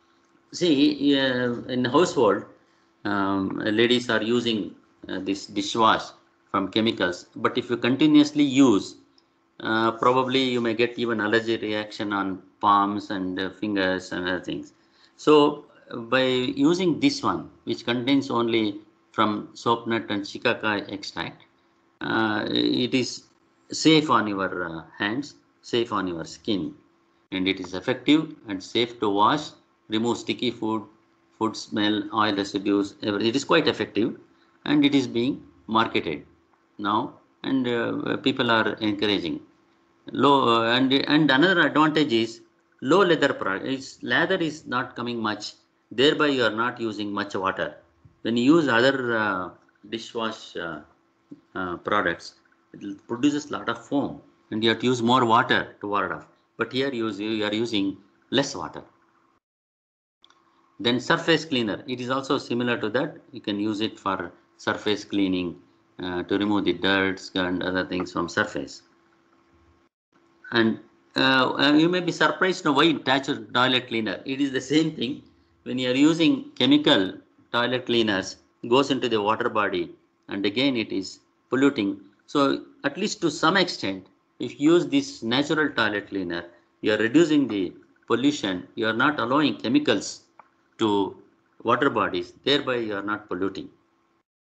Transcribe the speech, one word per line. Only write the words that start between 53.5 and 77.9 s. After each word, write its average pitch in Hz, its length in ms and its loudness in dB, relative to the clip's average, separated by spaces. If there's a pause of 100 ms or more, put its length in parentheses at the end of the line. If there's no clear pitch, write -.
lot 101 180 -6
of - 180 -8
foam, 120 340 -4 (300)
and 110 120 -2
you 113 80 4
have 113 100 0
to 120 60 -2
use 123 160 2
more 123 220 4
water 113 560 2
to 101 80 -8
ward 98 240 -2
off. 80 140 -10 (300)
But 113 160 -4
here 131 200 -2
you 113 140 -4
use, 101 140 -6
you 107 240 -4
are 107 100 -2
using 107 420 -2 (340)
less 135 240 0
water. 82 280 -10 (2000)
Then 123 200 0
surface 160 440 2
cleaner, 113 420 -2
it 123 140 -6
is 123 100 -6
also 135 280 -2
similar 120 400 -2
to 107 120 -4
that. 131 260 -2 (160)
You 113 80 -16
can 101 180 -4
use 104 220 -2
it 110 180 -4
for 90 340 -4 (240)
surface 104 480 -2
cleaning, 92 520 -2 (460)
uh, 90 220 -4
to 98 140 0
remove 101 260 0
the 90 80 2
dirt 95 640 0
and 90 280 -2
other 92 220 -2
things 90 280 -6
from 85 160 -4
surface. 80 540 -4 (1700)
And, 113 260 2 (380)
uh, 131 420 2
uh, 139 140 4
you 156 160 6
may 180 120 0
be 165 120 -2
surprised 175 520 0
now 156 80 2
why 151 200 4
natural 135 600 -2
toilet 127 360 2
cleaner. 107 360 -4
It 135 160 -6
is 139 120 0
the 131 80 -2
same 156 340 2
thing. 127 280 -6 (420)
When 123 140 -6
you 127 120 0
are 127 40 0
using 147 640 4
chemical 131 560 4 (380)
toilet 120 340 -2
cleaners, 107 500 0 (320)